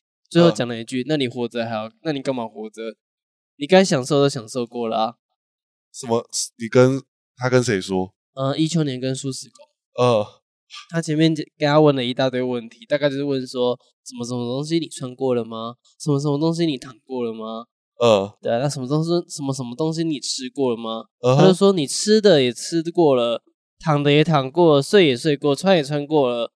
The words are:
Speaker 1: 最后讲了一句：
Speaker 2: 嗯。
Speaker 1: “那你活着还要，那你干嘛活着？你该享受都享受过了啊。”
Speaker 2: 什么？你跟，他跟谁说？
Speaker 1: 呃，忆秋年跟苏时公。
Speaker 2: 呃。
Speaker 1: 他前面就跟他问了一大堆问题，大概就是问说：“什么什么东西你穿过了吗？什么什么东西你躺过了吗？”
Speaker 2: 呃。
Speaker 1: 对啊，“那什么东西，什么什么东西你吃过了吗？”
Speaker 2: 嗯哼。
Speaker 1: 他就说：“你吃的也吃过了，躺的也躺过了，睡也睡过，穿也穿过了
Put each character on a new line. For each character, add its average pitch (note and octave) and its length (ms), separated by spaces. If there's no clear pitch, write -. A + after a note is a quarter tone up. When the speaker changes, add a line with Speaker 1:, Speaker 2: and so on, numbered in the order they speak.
Speaker 1:
最 E3+ 120
后 E3+ 80
讲 B2+ 180
了 A#2 120
一 A#2 60
句： B2+ 160
Speaker 2:
嗯。 B2 80
Speaker 1:
“那 D#3 80
你 C3+ 100
活 A#2+ 200
着 A#2 180
还 A#2 100
要， A2 160
那 D3+ 100
你 C#3 80
干 C3+ 120
嘛 A#2 140
活 G#2+ 220
着？ A2 120
你 C#3+ 100
该 F#3 160
享 C#3+ 220
受 C#3+ 160
都 C#3+ 80
享 A2+ 180
受 A#2+ 180
过 A#2 220
了 A2+ 100
啊。” A2 180
Speaker 2:
什 - 140
么？ A2+ 180
你 A2+ 100
跟， C3 320
他 B2 140
跟 B2+ 120
谁 A2 200
说？ F#2 320
Speaker 1:
呃， C3+ 220
忆 D#3+ 100
秋 D#3+ 160
年 B2+ 180
跟 C3 120
苏 C3 180
时 C3 200
公。 - 540
Speaker 2:
呃。 A#2 200
Speaker 1:
他 E3 120
前 D3+ 160
面 D#3+ 160
就 D3+ 80
跟 D3+ 80
他 D3 140
问 D3 160
了 B2+ 80
一 B2 100
大 C3 160
堆 B2 120
问 B2 260
题， A2+ 200
大 D3 100
概 C#3+ 120
就 C3+ 60
是 C#3 80
问 C#3 240
说 B2 320
：“什 - 140
么 A#2+ 100
什 B2 60
么 A#2+ 180
东 C3+ 120
西 D#3 140
你 D#3+ 120
穿 B2+ 260
过 B2+ 180
了 A#2+ 100
吗？ A2+ 300
什 D3+ 140
么 C#3 80
什 D3 80
么 C#3+ 100
东 D#3+ 160
西 E3 120
你 D3 120
躺 - 160
过 B2+ 180
了 A2+ 100
吗？” A2 320
Speaker 2:
呃。 G#2 420
Speaker 1:
对 A#2 120
啊 A#2 80
，“那 C#3+ 60
什 C#3+ 100
么 B2+ 80
东 D3+ 160
西， E3 80
什 - 120
么 C#3 120
什 C3 100
么 A#2+ 140
东 D#3+ 160
西 D#3+ 100
你 D#3 160
吃 B2+ 300
过 C3 200
了 A#2 60
吗？” A2+ 300
Speaker 2:
嗯 B2+ 140
哼。 - 40
Speaker 1:
他 F#3 60
就 F#3+ 60
说 G3 200
：“你 D3+ 140
吃 G#3+ 320
的 F3+ 240
也 B2 80
吃 E3 400
过 D3+ 240
了， A#2+ 260
躺 D3 240
的 C#3+ 80
也 D3+ 140
躺 C3+ 260
过 E3 240
了， C#3 60
睡 F#3 260
也 B2+ 80
睡 C#3+ 220
过， C#3+ 180
穿 F#3+ 200
也 E3 60
穿 C#3+ 240
过 C#3 240
了 A#2+ 260